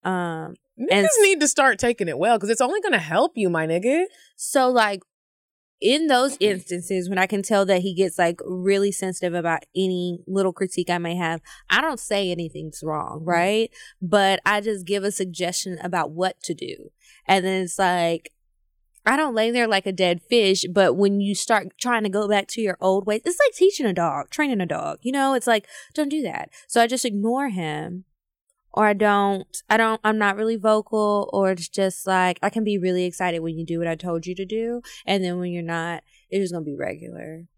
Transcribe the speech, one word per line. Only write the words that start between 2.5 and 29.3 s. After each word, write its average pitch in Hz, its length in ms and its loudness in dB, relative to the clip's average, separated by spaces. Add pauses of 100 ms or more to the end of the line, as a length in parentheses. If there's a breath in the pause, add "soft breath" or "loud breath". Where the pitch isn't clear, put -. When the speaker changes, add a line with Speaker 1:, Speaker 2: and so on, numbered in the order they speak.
Speaker 2:
it's 226 120 0
only 294 180 0
gonna 349 180 0
help 180 380 2
you, 196 140 2
my 160 160 0
nigga. 233 380 2 (320 soft breath)
Speaker 1:
So, 254 340 2
like, 214 320 2 (760)
in 294 280 2
those 269 340 2
instances, 185 720 -2
when 190 80 -2
I 190 80 2
can 202 160 -2
tell 196 240 2
that 185 160 4
he 190 120 -2
gets, 185 240 0
like, 170 280 2
really 196 440 0
sensitive 180 440 -4
about 170 300 -2 (120)
any 180 500 -2
little 190 280 0
critique 180 340 -4
I 175 80 0
may 175 200 -4
have, 165 260 -4 (260 loud breath)
I 240 140 2
don't 302 180 -4
say 196 300 -2
anything's 156 520 -8
wrong, 151 380 -6
Speaker 2:
Mm-hmm. 160 80 -6
Speaker 1:
right? 190 420 2 (300 loud breath)
But 196 460 2
I 208 160 2
just 202 240 -4
give 196 180 -2
a 202 80 0
suggestion 180 720 -4
about 175 300 -2
what 180 320 -4
to 170 100 -4
do. - 380 -12 (360 soft breath)
And 190 160 4
then 190 180 0
it's 175 160 -6
like, 175 540 0 (720)
I 262 140 2
don't 294 160 -2
lay 226 160 2
there 240 180 2
like 196 180 2
a 190 60 -2
dead 175 300 0
fish, 196 500 2
but 175 220 4
when 202 260 2
you 202 140 0
start 190 440 -2
trying 233 260 -2
to 208 40 -2
go 208 180 -2
back 202 220 2
to - 140 -6
your 190 180 -2
old 190 260 2
ways, 214 200 0
it's 349 120 -2
like 554 160 2
teaching 370 320 2
a 202 60 2
dog, 160 380 -2
training 262 320 0
a 175 40 -2
dog, 151 360 -6
you 254 100 -4
know? 269 220 2
It's 254 120 -2
like, 226 200 2 (280 loud breath)
"Don't 294 140 0
do 302 140 -4
that." - 260 -6 (200 loud breath)
So - 120 2
I 233 60 6
just 247 180 -4
ignore 233 460 -2
him. 165 540 -6 (680)
Or 214 120 2
I 208 80 4
don't, 202 540 2 (240)